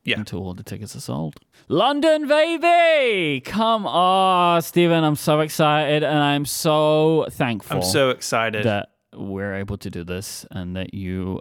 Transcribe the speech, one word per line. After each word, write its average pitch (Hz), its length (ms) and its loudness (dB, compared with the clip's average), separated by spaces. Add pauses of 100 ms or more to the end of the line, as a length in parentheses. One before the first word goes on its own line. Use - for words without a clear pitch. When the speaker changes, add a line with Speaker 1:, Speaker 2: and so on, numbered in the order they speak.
Speaker 1:
Yeah. 110 160 -2
Speaker 2:
until 104 220 -8
all 92 140 -8
the 98 100 -14
tickets 101 320 -14
are 127 40 -14
sold. 147 360 -8 (320)
London, 285 580 2
baby! 302 1200 2
Come 220 420 0
on, 180 760 4
Stephen. 165 420 2
I'm 151 100 2
so 151 240 0
excited, 151 640 2
and 151 160 0
I'm 143 280 0
so 156 840 2
thankful 117 460 -4
Speaker 1:
I'm 90 80 -2
so 131 260 2
excited. 113 540 -2
Speaker 2:
that 104 240 0 (260)
we're 98 400 -6
able 98 240 -8
to - 100 -10
do 90 140 -10
this, 90 480 -10
and 90 240 -8
that 92 200 -8
you, 92 460 -6